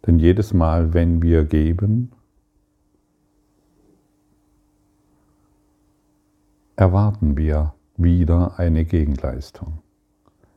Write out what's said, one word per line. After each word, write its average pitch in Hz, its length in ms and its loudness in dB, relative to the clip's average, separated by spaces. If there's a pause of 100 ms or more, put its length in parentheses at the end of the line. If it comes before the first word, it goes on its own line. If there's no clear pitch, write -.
Denn 85 100 4
jedes 92 360 2
Mal, 82 400 0
wenn 85 280 0
wir 82 220 2
geben, 90 680 -2 (4000)
erwarten 95 640 0
wir 76 360 -2 (240)
wieder 87 600 0
eine 82 260 0
Gegenleistung. 73 920 -6 (760)